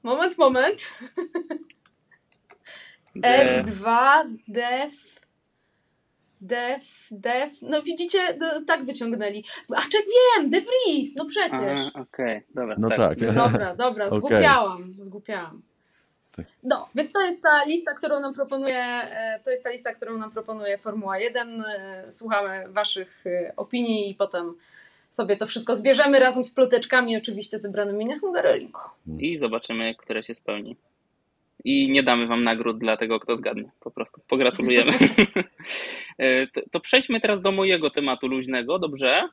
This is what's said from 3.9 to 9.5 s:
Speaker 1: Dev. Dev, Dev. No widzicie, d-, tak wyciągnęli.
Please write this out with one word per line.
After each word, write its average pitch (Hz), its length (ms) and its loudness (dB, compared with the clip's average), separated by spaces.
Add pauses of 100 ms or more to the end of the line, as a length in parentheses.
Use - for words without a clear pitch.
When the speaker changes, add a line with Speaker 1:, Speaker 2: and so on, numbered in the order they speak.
Speaker 1:
Dev. 247 440 -4 (1500)
Dev, 240 400 -4 (300)
Dev. 254 400 -2 (100)
No 302 200 -2
widzicie, 349 520 -2
d-, 311 340 -4
tak 294 180 2
wyciągnęli. 214 580 -4 (320)